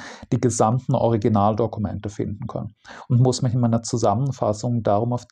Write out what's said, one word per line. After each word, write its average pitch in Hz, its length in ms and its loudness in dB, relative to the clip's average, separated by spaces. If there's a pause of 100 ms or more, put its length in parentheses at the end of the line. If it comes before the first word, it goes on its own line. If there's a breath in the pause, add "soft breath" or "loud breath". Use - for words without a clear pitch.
(340 loud breath)
die 117 80 0
gesamten 123 520 2
Originaldokumente 107 1160 0
finden 107 360 -8
können - 300 -8 (320 loud breath)
und 123 140 4
muss 127 200 2
mich 117 120 0
in 127 80 0
meiner 117 220 2
Zusammenfassung 117 1000 -2
darum 113 300 0
auf 120 180 -6